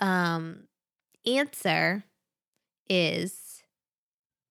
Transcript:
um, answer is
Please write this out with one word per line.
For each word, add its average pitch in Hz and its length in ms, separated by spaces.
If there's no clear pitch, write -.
um, 170 680
answer 202 800
is 180 720